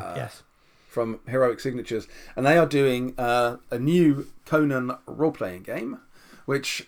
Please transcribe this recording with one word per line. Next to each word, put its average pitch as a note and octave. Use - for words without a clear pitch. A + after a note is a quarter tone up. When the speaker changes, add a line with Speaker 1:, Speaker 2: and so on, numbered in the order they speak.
Speaker 1:
uh, F2+
Speaker 2:
yes. -
Speaker 1:
from A2+
Heroic B2
Signatures, A#2
and C3
they D#3
are E3
doing, C3
uh, A#2+
a B2
new D3+
Conan C3+
role-playing C#3
game, A3
which C#3